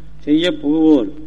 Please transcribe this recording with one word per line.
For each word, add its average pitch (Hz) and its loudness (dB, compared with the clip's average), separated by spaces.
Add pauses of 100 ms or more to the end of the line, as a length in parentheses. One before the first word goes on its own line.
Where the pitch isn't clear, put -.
(220)
செய்ய 160 2 (120)
புகுவோர் 147 2 (160)